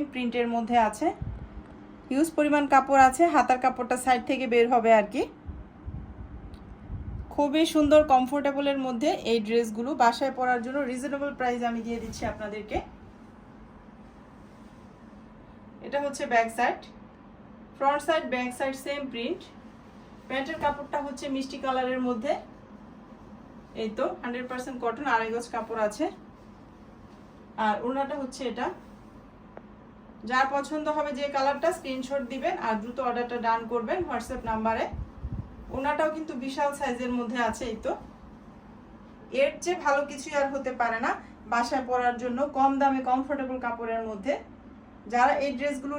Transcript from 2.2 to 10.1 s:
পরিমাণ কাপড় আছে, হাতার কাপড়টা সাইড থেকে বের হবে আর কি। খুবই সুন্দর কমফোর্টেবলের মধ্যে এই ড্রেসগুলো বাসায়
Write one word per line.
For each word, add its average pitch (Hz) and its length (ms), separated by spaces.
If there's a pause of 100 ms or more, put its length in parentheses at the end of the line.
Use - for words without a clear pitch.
পরিমাণ 294 260 (100)
কাপড় 269 360
আছে, 294 140 (120)
হাতার 254 280
কাপড়টা 254 420
সাইড 247 240
থেকে 262 240
বের 233 200
হবে 226 260
আর 202 140
কি। 311 100 (2000)
খুবই 294 300 (120)
সুন্দর 302 260 (120)
কমফোর্টেবলের 277 720
মধ্যে 254 240 (220)
এই 233 160
ড্রেসগুলো 233 440 (120)
বাসায় 262 360